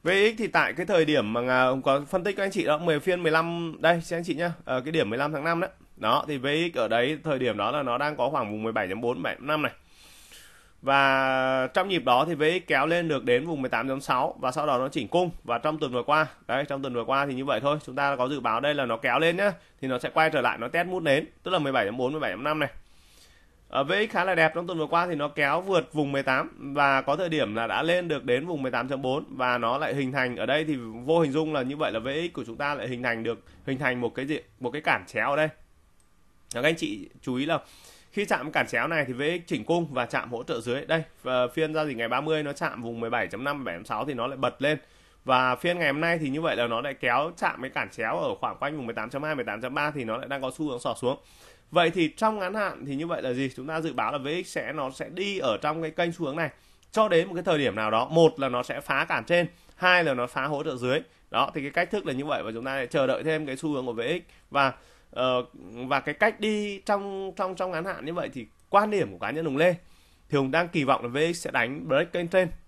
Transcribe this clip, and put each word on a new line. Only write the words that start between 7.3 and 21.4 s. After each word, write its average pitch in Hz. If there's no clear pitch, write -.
điểm 117
đó 104
là 147
nó 123
đang 147
có 127
khoảng 123
vùng 107
mười 113
bảy 107
chấm 104
bốn, 120
bảy 110
chấm -
năm 151
này. 131
Và 131
trong 185
nhịp 165
đó 127
thì 170
V 143
X 170
kéo 143
lên 170
được 127
đến 127
vùng 151
mười 127
tám 120
chấm 135
sáu 135
và 127
sau 151
đó 131
nó 131
chỉnh 123
cung. 175
Và 117
trong 156
tuần 139
vừa 123
qua, 151
đấy, 135
trong 135
tuần 127
vừa 117
qua 135
thì 139
như 131
vậy 135
thôi, 143
chúng -
ta 139
có 123
dự 139
báo 117
đây 147
là 139
nó 113
kéo 123
lên 170
nhá, 196
thì 135
nó 127
sẽ 127
quay 160
trở 143
lại, 120
nó 117
test 170
mút 185
nến, 147